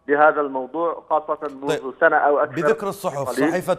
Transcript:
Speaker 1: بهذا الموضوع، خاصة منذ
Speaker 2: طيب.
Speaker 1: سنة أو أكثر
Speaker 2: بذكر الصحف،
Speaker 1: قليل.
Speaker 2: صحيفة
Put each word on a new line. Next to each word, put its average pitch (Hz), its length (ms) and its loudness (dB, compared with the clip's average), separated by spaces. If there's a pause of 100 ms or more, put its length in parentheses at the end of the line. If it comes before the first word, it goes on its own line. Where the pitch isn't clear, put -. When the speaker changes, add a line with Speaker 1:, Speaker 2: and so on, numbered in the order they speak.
Speaker 1:
بهذا 147 340 4
الموضوع، 139 680 -4
خاصة 151 320 -2
منذ 143 400 -6
Speaker 2:
طيب. 127 180 -10
Speaker 1:
سنة 160 160 4
أو 143 240 2
أكثر 143 160 -2
Speaker 2:
بذكر 202 320 0
الصحف، 139 500 -6
Speaker 1:
قليل. 139 120 2
Speaker 2:
صحيفة 175 300 -2